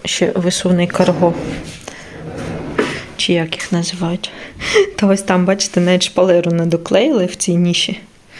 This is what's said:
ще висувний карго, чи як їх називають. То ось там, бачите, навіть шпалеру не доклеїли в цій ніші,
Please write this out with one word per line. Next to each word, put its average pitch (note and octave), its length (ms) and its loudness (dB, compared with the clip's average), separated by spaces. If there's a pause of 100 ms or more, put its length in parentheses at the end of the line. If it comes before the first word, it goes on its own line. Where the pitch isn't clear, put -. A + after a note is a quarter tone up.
ще - 280 0
висувний F3+ 540 2
карго, F3 480 2 (1800)
чи - 160 0
як E3 220 0
їх - 180 -6
називають. F3 580 -2 (680)
То G3+ 120 2
ось G3 140 2
там, F#3 220 2
бачите, F#3+ 360 0
навіть F3+ 220 4
шпалеру F3 480 4
не E3+ 160 2
доклеїли G3 600 2
в F3+ 100 -6
цій - 180 0
ніші, F3 460 0 (400)